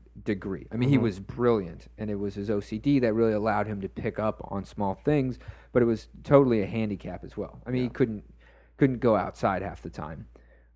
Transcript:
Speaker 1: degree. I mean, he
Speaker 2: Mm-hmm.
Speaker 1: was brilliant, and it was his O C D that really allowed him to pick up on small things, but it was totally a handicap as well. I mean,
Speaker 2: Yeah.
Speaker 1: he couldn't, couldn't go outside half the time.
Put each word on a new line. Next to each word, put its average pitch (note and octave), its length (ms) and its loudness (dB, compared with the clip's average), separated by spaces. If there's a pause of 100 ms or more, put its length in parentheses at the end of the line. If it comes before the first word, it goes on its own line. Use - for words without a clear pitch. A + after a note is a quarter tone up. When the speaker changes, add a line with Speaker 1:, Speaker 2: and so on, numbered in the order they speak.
(240)
Speaker 1:
degree. G2 480 -4
I A2 60 -6
mean, B2 120 2
he C#3+ 60 6
Speaker 2:
Mm-hmm. A#2+ 80 4
Speaker 1:
was G2 160 -2
brilliant, G2+ 680 0 (100)
and G#2+ 120 -6
it G#2 60 -4
was G2+ 200 -4
his G2+ 140 -4
O G#2 120 0
C A2 160 -6
D C#3 220 2
that A#2 140 4
really A2+ 200 4
allowed G#2 340 0
him G#2 140 -6
to F#2+ 80 -6
pick - 300 -6
up G#2+ 320 -4
on G2 120 -4
small G2 300 -4 (120)
things, C3+ 320 0 (360)
but B2+ 80 6
it A#2+ 40 6
was A2+ 220 0 (160)
totally C3 380 6
a F#2+ 60 -2
handicap G2+ 560 -6
as - 140 -16
well. - 280 -10
I A#2+ 60 -8
mean, B2+ 120 0
Speaker 2:
Yeah. B2 60 0
Speaker 1:
he - 40 -10
couldn't, A2+ 300 0 (540)
couldn't C3 220 4
go A2+ 160 4
outside F#2 460 0
half F2+ 200 -10
the E2 80 -12
time. D#2+ 380 -12 (480)